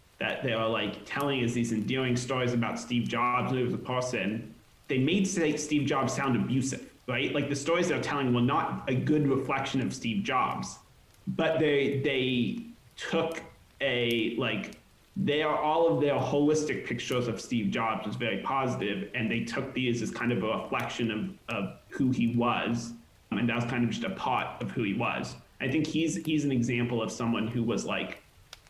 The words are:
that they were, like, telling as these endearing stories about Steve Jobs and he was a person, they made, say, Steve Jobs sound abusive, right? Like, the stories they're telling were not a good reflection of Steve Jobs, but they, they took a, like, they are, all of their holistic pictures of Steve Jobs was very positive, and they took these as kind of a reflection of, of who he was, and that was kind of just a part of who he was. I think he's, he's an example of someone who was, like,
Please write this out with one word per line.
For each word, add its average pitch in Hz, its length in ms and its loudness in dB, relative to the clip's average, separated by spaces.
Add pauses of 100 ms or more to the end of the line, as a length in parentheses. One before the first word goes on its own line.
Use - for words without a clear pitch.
(180)
that - 260 -2
they 120 120 0
were, 113 120 2
like, 107 380 -2
telling 139 380 0
as 117 100 2
these 117 180 0
endearing 123 460 0
stories 123 360 0
about 117 260 0
Steve 120 280 0
Jobs 123 440 2
and 131 80 2
he 123 40 2
was 120 120 0
a - 20 -2
person, 120 760 -2 (340)
they 135 100 0
made, 180 300 4
say, 156 280 0
Steve 147 300 0
Jobs 135 280 0
sound 135 220 2
abusive, 120 540 0 (180)
right? 127 240 -2
Like, 143 160 0
the 143 80 -2
stories 175 340 2
they're 131 120 0
telling 135 320 0
were 120 80 4
not 147 480 0
a 131 60 2
good 139 320 4
reflection 135 540 0
of 101 120 -2
Steve 107 300 -2
Jobs, 127 560 -2 (480)
but 160 320 2
they, 139 400 4
they 127 640 2 (340)
took - 460 -2 (380)
a, 120 560 2
like, 110 420 -2 (360)
they 147 280 2
are, 151 160 0
all 160 340 4
of 139 80 2
their 143 140 4
holistic 147 720 2
pictures 120 400 -2
of 113 120 -2
Steve 107 300 0
Jobs 110 380 -2
was 104 80 -4
very 110 240 -2
positive, 104 760 -2
and 113 160 -2
they 117 120 0
took 123 340 -6
these 120 260 0
as 101 80 -4
kind 120 220 -2
of 98 120 0
a 107 40 0
reflection 113 920 -2 (100)
of, 117 80 -4
of 101 180 -4 (160)
who 131 200 2
he 120 260 2
was, 117 580 0 (380)
and 107 160 2
that 117 80 2
was 120 100 0
kind 123 180 0
of 113 80 2
just - 120 -4
a - 60 -2
part - 520 -2
of 113 100 -4
who 120 100 -2
he 98 140 0
was. 101 400 -2 (260)
I 135 80 -2
think 147 160 2
he's, 160 300 0 (100)
he's 151 200 0
an 139 60 0
example 120 500 0
of 101 100 -4
someone 110 360 0
who 120 140 -2
was, 110 240 0
like, - 380 -4 (460)